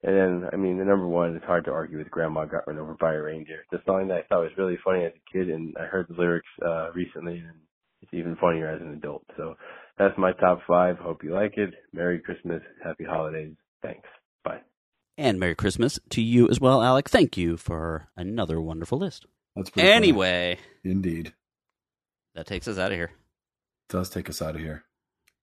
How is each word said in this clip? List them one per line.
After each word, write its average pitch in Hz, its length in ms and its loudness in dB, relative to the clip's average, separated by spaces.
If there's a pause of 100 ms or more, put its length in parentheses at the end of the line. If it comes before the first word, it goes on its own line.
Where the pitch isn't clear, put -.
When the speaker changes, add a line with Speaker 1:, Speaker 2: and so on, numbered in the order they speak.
Speaker 1:
And 95 140 2
then, 90 340 2
I - 60 -6
mean, 92 220 0
the 95 80 -2
number 98 200 4
one, 85 300 2
it's 80 80 -12
hard 87 220 0
to 71 60 -4
argue 78 260 -6
with 76 120 -10
Grandma 78 360 -2
got 80 200 -6
run 76 120 -8
over 78 200 -10
by 80 140 2
a 78 80 -2
reindeer. 78 500 -10
It's 87 120 -6
a - 20 -20
song 95 240 0
that 92 80 0
I 82 60 -2
thought 92 180 2
was 80 160 -4
really 92 260 0
funny 92 220 2
as 80 80 -4
a - 200 -20
kid, 92 180 -2
and 80 280 -6
I 82 60 -8
heard 87 240 -2
the 85 60 -14
lyrics, 85 340 0 (160)
uh, 82 280 -2
recently, 87 440 -6
and 82 160 -14 (480)
it's - 140 -16
even 85 220 -4
funnier 82 340 2
as 78 100 -8
an 80 140 -12
adult. 73 320 -12 (100)
So 80 200 -10 (420)
that's 98 180 4
my 92 160 4
top 90 340 4
five. 90 300 4
Hope 87 260 -8
you 78 120 -6
like 101 240 0
it. 101 160 -2 (180)
Merry 87 260 -2
Christmas. 85 440 -8 (200)
Happy 82 220 -10
holidays. 78 480 -6 (300)
Thanks. - 260 -14 (340)
Bye. - 200 -8 (560)
Speaker 2:
And 123 200 0
Merry 90 160 0
Christmas 117 540 0
to - 140 -2
you 120 260 6
as 120 100 2
well, 131 240 6
Alec. 131 280 2
Thank - 260 4
you 85 220 0
for 80 580 -6
another 87 420 -4
wonderful 82 380 -6
list. 180 300 -8 (280)
Speaker 3:
That's - 140 -6
pretty - 180 2
funny. 202 100 10
Speaker 2:
Anyway. 92 600 4 (240)
Speaker 3:
Indeed. 90 520 -2 (1000)
Speaker 2:
That 82 120 -12
takes 92 200 -6
us 104 120 -4
outta 95 160 0
here. 85 160 -4
Speaker 3:
It - 840 -20
does 92 160 -2
take - 220 -8
us 78 100 -10
outta 78 180 -6
here. 78 260 -10 (580)